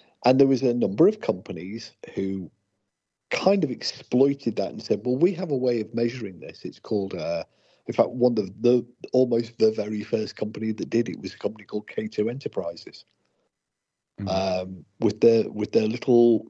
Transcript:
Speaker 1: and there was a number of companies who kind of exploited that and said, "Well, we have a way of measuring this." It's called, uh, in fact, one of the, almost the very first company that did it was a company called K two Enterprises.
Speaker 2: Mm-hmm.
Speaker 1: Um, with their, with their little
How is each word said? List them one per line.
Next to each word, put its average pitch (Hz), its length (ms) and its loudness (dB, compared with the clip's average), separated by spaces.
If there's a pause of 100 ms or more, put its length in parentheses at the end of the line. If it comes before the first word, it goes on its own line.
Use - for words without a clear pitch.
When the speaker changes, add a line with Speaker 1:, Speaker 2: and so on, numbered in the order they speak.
(260)
Speaker 1:
and 131 140 6
there 139 80 8
was 135 140 2
a 127 120 2
number 117 340 4
of 214 140 0
companies 95 720 -6 (220)
who 95 360 -4 (840)
kind 196 320 2
of 135 80 -2
exploited 127 840 -2
that 98 140 -4
and - 120 -12
said, 101 220 -2
"Well, 127 140 -2
we 175 160 2
have 170 180 -8
a 139 60 0
way 123 240 0
of 101 120 -10
measuring 117 460 -4
this." 80 260 -14
It's - 140 -14
called, 98 340 -4
uh, 85 300 -4 (440)
in 113 60 -6
fact, 107 160 2
one 123 280 2
of 98 120 0 (120)
the, 120 240 4 (280)
almost 120 440 2
the 110 140 4
very 107 300 -4
first 110 340 -4
company 110 360 -6
that - 180 -6
did 117 200 0
it - 100 -8
was 95 140 -10
a - 40 -20
company 107 280 -8
called 107 220 -8
K 110 200 -6
two 107 220 -2
Enterprises. 90 760 -8 (1120)
Speaker 2:
Mm-hmm. 98 100 -4
Speaker 1:
Um, 92 560 -4 (160)
with 107 180 0
their, 113 320 6
with 104 220 -6
their 110 140 2
little 120 600 4